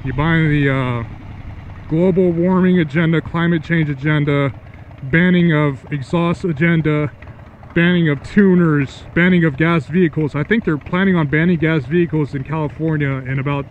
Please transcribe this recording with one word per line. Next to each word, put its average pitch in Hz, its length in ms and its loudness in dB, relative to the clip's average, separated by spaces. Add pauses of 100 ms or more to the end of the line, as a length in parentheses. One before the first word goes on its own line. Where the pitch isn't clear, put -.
You 131 100 -6
buy 156 240 2
into 160 120 2
the, 143 240 2
uh, 127 300 -2 (840)
global 180 440 2
warming 180 480 2
agenda, 160 420 0
climate 170 420 -2
change 160 260 0
agenda, 143 640 0 (500)
banning 170 500 4
of 147 380 0
exhaust 170 520 -2
agenda, 156 680 0 (640)
banning 170 360 4
of 139 140 -2
tuners, 175 800 2 (120)
banning 175 300 4
of 143 120 -2
gas 160 300 2
vehicles. 156 480 0
I 143 80 -2
think 220 220 0
they're 160 120 0
planning 185 380 0
on 160 120 2
banning 160 300 2
gas 156 280 0
vehicles 151 500 -2
in 135 80 -6
California 151 680 -4
in 135 300 -4
about 139 320 -4